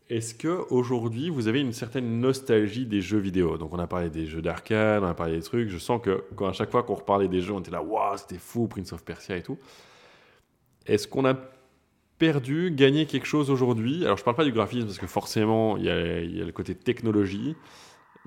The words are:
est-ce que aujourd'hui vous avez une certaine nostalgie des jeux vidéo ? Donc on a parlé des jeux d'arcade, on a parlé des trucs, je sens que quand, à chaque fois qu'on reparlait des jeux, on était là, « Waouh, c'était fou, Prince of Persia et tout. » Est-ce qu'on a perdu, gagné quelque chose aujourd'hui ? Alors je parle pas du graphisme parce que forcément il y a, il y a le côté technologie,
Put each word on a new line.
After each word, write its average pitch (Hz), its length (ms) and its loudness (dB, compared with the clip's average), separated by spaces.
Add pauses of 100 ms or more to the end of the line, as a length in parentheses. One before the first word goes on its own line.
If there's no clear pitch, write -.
est-ce 113 280 -4
que 175 340 -4
aujourd'hui 123 580 0
vous 127 200 -2
avez 123 120 2
une 131 120 -2
certaine 117 480 -4
nostalgie 120 680 2
des 104 140 2
jeux 95 180 2
vidéo ? 90 400 2
Donc 80 160 -8
on 87 60 -2
a 85 80 -2
parlé 87 220 -2
des 80 160 -6
jeux 80 160 -6
d'arcade, 107 600 2
on 92 60 2
a 85 60 0
parlé 82 240 -2
des 82 40 -6
trucs, 117 260 -2
je 90 100 -6
sens 117 220 -2
que 95 220 0 (140)
quand, 101 100 -2
à 95 60 0
chaque 104 180 -2
fois 120 140 2
qu'on 104 100 -2
reparlait 101 320 2
des 92 140 2
jeux, 92 140 -2
on 98 40 -4
était 85 140 -10
là, « 85 100 -4
Waouh, 101 340 -2
c'était 92 220 -14
fou, 117 300 -2
Prince 92 240 -8
of 85 120 -12
Persia 90 320 -8
et 85 60 -6
tout. » - 160 -8 (1300)
Est-ce 107 220 0
qu'on 135 160 0
a 131 100 4 (840)
perdu, 156 520 2
gagné 143 360 6
quelque 147 200 -4
chose 147 240 2
aujourd'hui ? 127 540 2
Alors 101 140 4
je - 60 -12
parle 120 120 2
pas 160 80 2
du 139 80 2
graphisme 110 340 0
parce 98 120 -8
que - 80 -8
forcément 110 680 2
il 95 80 -2
y 90 60 2
a, 85 300 0
il 87 160 -6
y 90 40 -4
a 90 40 -4
le 87 80 -8
côté 92 220 -6
technologie, 107 840 0 (720)